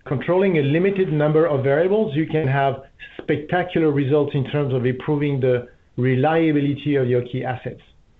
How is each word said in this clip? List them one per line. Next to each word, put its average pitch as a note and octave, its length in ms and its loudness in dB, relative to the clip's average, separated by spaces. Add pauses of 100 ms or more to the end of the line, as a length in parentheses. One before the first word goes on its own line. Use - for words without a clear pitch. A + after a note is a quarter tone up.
controlling F3 540 0
a D3 40 2
limited F3+ 480 0
number D#3 360 2
of C3+ 180 0
variables, E3+ 500 2
you D#3 120 0
can D#3 200 -2
have C#3 360 0 (400)
spectacular E3 680 0
results C#3+ 440 0
in C3+ 160 0
terms C#3 240 -2
of A#2+ 100 -2
improving C#3+ 560 -2
the B2 260 0 (300)
reliability C#3+ 1000 0
of B2+ 120 0
your B2 140 2
key B2+ 220 -8
assets. B2 360 -8 (400)